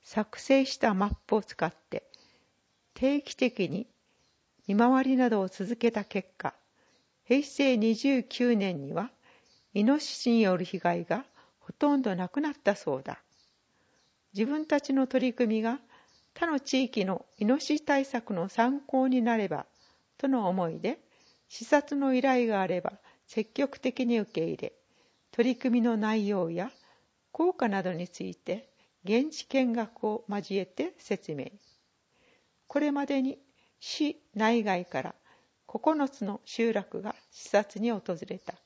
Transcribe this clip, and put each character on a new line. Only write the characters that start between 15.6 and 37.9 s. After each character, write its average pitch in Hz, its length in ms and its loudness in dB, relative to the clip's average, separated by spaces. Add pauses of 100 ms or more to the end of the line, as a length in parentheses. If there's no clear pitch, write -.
が 233 160 -2 (560)
他 339 100 -2
の 311 140 0
地 262 260 0
域 220 200 -2
の 185 200 -4 (140)
イ 208 60 0
ノ 262 140 2
シ 302 200 -2
シ - 40 -10
対 277 220 2
策 226 300 -6
の 180 140 -2
参 254 320 0
考 262 260 2
に 254 160 2
な 233 120 2
れ 208 120 0
ば 151 180 -4 (540)
と 277 80 -2
の 247 200 2
思 180 220 0
い 165 100 -8
で、 208 200 -4 (480)
視 - 180 -16
察 285 340 2
の 269 140 2
依 254 80 2
頼 254 260 2
が 202 140 0
あ 185 60 0
れ 180 140 -2
ば - 120 -4 (320)
積 - 260 -6
極 277 280 -2
的 254 260 -2
に 233 140 2
受 202 120 -4
け 160 120 -2
入 165 140 -4
れ、 - 160 -8 (580)
取 233 180 2
り 247 60 0
組 240 260 2
み - 0 -
の 226 160 2
内 214 300 0
容 185 240 0
や 180 200 -4 (600)
効 359 240 0
果 - 120 0
な 196 140 0
ど 185 120 -4
に 175 140 -6
つ - 160 -12
い 185 120 -8
て 190 340 -8 (340)
現 247 320 0
地 - 120 -14
見 254 260 2
学 226 300 -6
を 214 260 -4
交 202 300 -4
え 185 80 -4
て 311 320 -8
説 - 340 -6
明。 139 140 -8 (1200)
こ - 120 -2
れ 294 120 0
ま 285 160 -2
で 269 160 0
に 269 160 -4 (400)
市 - 420 -4 (140)
内 220 280 2
外 185 220 0
か - 160 -6
ら - 140 -10 (500)
九 - 140 -8 (300)
つ - 160 -8
の 202 200 -6
集 226 280 -2
落 190 280 -6
が 214 140 -8 (160)
視 - 180 -18
察 208 300 2
に 233 100 0
訪 214 140 -4 (240)